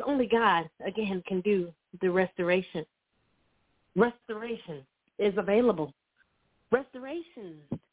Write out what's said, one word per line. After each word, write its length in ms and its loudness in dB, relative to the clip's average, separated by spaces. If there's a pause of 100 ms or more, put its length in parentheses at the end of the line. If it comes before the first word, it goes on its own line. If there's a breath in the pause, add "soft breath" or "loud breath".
only 220 2
God, 420 2 (160)
again, 440 -4
can 140 0
do 300 0 (280)
the 100 2
restoration. 720 0 (1080)
Restoration 920 -2 (340)
is 180 2
available. 560 2 (800)
Restoration 840 -6 (340)